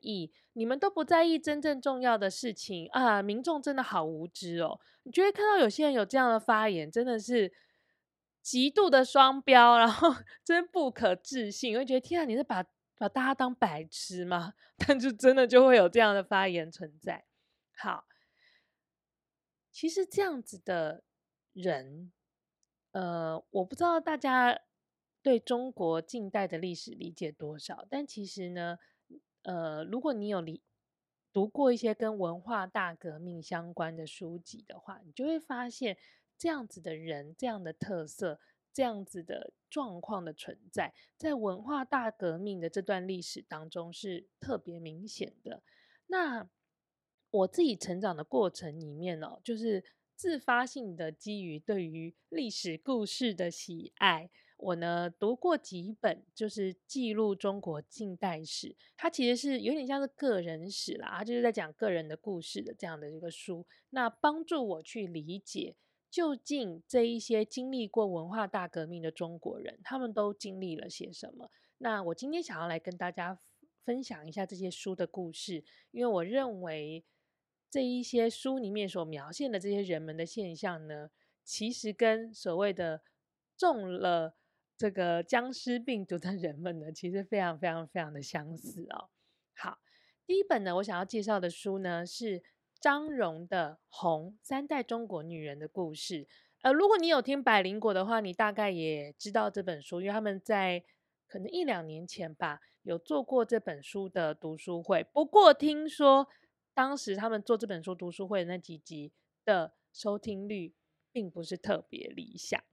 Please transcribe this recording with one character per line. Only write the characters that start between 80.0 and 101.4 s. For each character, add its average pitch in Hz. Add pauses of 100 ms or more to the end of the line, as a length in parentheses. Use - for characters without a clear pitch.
们 156
的 165
现 175
象 160
呢， 151 (340)
其 -
实 226
跟 226
所 175
谓 202
的 165 (560)
中 233
了 175 (400)
这 214
个 175
僵 247
尸 247
病 233
毒 175
的 180
人 165
们 170
呢， 156
其 175
实 196
非 202
常 170
非 175
常 165
非 175
常 151
的 143
相 156
似 -
哦。 - (440)
好， - (460)
第 370
一 -
本 285
呢， 180
我 196
想 196
要 185
介 214
绍 208
的 180
书 190
呢， 175
是 190 (380)
张 302
荣 175
的 165 (100)
《红： 175
三 277
代 285
中 233
国 170
女 165
人 143
的 156
故 165
事》。 156 (380)
呃， 262
如 349
果 427
你 330
有 294
听 277
百 220
灵 190
果 214
的 185
话， 226
你 190
大 208
概 208
也 156
知 -
道 208
这 202
本 170
书， 175
因 190
为 202
他 220
们 196
在 185 (440)
可 -
能 185